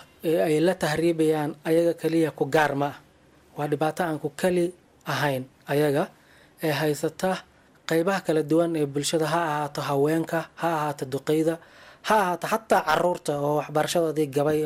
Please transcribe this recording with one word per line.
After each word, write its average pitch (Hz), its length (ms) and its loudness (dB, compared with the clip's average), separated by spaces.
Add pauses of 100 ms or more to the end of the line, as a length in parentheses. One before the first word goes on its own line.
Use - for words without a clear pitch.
(240)
ee 165 180 0
ay 156 180 2
la 175 160 4
tahriibayaan 156 760 0 (120)
ayaga 165 300 2
kaliya 160 380 0
ku - 140 -2
gaar 147 300 2
ma 143 120 0
ah. 139 80 -8 (600)
Waa 147 120 -4
dhibaato 151 360 -2
aan 160 160 -4
ku 151 160 -6
kali 180 380 0 (320)
ahayn 135 380 -2 (240)
ayaga 147 360 2 (580)
ee 160 100 0
haysata 156 600 -2 (560)
qaybaha 175 340 0
kala 160 220 0
duwan 165 320 2
ee 151 100 0
bulshada, 143 400 -2
ha 165 160 0
ahaato 147 400 -4
haweenka, 156 580 0 (160)
ha 165 120 -4
ahaato 151 380 -2
duqeyda, 156 500 0 (480)
ha 214 180 2
ahaato 175 260 -2
xataa 208 360 2
carruurta 160 560 0
oo 147 180 0
waxbarashadoodii 151 680 0
gabay 147 380 0